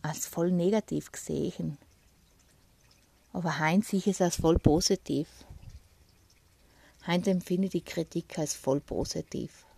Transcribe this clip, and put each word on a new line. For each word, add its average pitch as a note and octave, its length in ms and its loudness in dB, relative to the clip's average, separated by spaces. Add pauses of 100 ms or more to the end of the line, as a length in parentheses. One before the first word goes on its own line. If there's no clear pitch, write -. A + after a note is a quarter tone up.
als - 260 -6
voll F3 240 0
negativ F3+ 600 2
gesehen. D#3 640 -6 (1600)
Aber E3 260 -4
heint E3 260 4
sehe G3 140 0
ich - 80 0
es F#3+ 140 0
als F3 160 2
voll E3 220 4
positiv. D#3 680 2 (1800)
Heint F3+ 200 2
empfinde F#3 380 2
ich F3+ 60 -4
die E3+ 100 -2
Kritik - 560 -6
als - 160 -2
voll - 260 0
positiv. - 840 -6 (120)